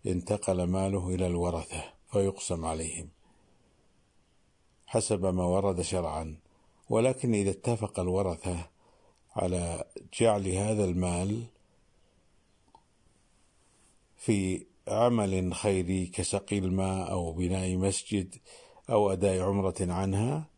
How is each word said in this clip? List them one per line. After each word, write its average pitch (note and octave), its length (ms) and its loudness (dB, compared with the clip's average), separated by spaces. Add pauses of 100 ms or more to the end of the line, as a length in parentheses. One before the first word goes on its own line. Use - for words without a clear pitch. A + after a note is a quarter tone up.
انتقل F#2 580 0
ماله F#2 500 0
إلى F#2 120 0
الورثة F2 580 -2 (260)
فيقسم G2 540 -2
عليهم D#2+ 440 -6 (1800)
حسب G#2 400 0
ما F#2 180 2
ورد F#2 360 2
شرعاً، D#2+ 560 -4 (540)
ولكن A#2+ 440 2
إذا G2+ 160 2
اتفق G#2 500 -2
الورثة F2+ 680 -2 (680)
على F2 480 -2 (360)
جعل G#2 280 4
هذا G#2 360 0
المال F2+ 600 0 (2750)
في F#2+ 500 0 (220)
عمل G2+ 680 2
خيري F#2 520 0
كسقي G2 520 -4
الماء F#2+ 520 0
أو E2+ 220 -2
بناء F#2 440 0
مسجد G2 580 -2 (560)
أو G#2 220 4
أداء F#2 300 2
عمرة F#2+ 380 2
عنها G2 680 0 (120)